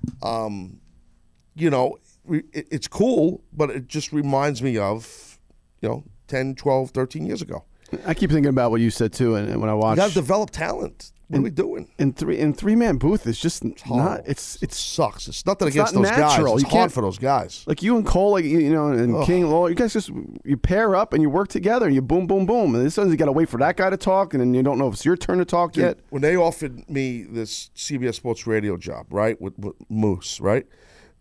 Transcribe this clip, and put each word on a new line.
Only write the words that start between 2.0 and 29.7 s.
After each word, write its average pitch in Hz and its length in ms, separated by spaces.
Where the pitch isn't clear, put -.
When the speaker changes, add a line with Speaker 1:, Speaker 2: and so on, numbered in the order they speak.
Speaker 1:
re-, 160 200
it, 147 180
it's - 160
cool, 196 640
but 151 180
it 123 180
just 151 260
reminds 139 480
me 127 160
of, 104 640
you 110 80
know, 131 140
ten, 131 280
twelve, 131 360
thirteen 135 340
years 233 160
ago. - 240
Speaker 2:
I 165 80
keep 160 160
thinking 147 180
about 127 220
what 117 100
you 117 80
said, 110 240
too, 117 220
and, 104 120
and 117 140
when 110 80
I 107 60
watch 110 220
Speaker 1:
You 185 60
gotta 202 120
develop 190 340
talent. - 640
What - 80
are - 20
Speaker 2:
in, 139 60
Speaker 1:
we - 80
doing? - 480
Speaker 2:
in 139 120
three, 160 280
in 151 140
three-man 214 440
booth, 151 300
it's 117 120
just - 240
Speaker 1:
It's - 200
horrible. 127 260
Speaker 2:
not, - 180
it's, - 360
it's - 0
Speaker 1:
It - 100
sucks. - 540
It's - 180
nothing 196 220
Speaker 2:
it's 139 80
Speaker 1:
against 175 180
Speaker 2:
not 196 80
Speaker 1:
those 196 80
guys. 247 100
Speaker 2:
natural. 147 360
Speaker 1:
It's 139 80
Speaker 2:
You 135 60
Speaker 1:
hard 170 100
Speaker 2:
can't 175 120
Speaker 1:
for 123 100
those 95 180
guys. 123 480
Speaker 2:
Like, 156 160
you 233 120
and 220 80
Cole, 196 280
like, 185 140
you, 156 140
you 147 120
know, 156 160
and 120 300
Speaker 1:
Ugh. 147 100
Speaker 2:
King 175 200
Lawler, 170 220
you 170 60
guys 233 180
just, 214 160
you 135 140
pair 196 380
up 208 180
and 151 80
you 147 80
work 196 200
together 220 360
and 143 80
you 131 80
boom, 160 240
boom, 190 220
boom. 208 260
And 120 100
this 151 140
one's, 202 140
you 151 60
gotta 147 140
wait 156 160
for 120 120
that 156 180
guy 190 140
to 190 60
talk, 190 360
and 135 80
then 123 140
you 131 80
don't 131 160
know 135 80
if 113 80
it's - 100
your 175 100
turn 180 220
to 175 80
talk 170 280
Speaker 1:
Dude, 156 100
Speaker 2:
yet. - 160
Speaker 1:
when 139 140
they 160 120
offered 160 540
me 131 340
this - 520
C - 220
B 123 100
S 113 80
Sports 117 320
Radio 107 280
job, 85 360
right, 107 280
with, 95 200
with 101 160